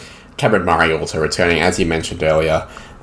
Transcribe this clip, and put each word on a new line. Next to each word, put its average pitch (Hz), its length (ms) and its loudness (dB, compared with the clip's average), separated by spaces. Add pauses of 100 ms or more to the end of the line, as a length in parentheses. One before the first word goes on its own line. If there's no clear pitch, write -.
(360)
Cameron 110 280 0
Murray 82 280 2
also 80 280 -4
returning, 82 400 2
as 92 180 2
you 92 80 0
mentioned 80 360 -4
earlier, 78 440 0 (360)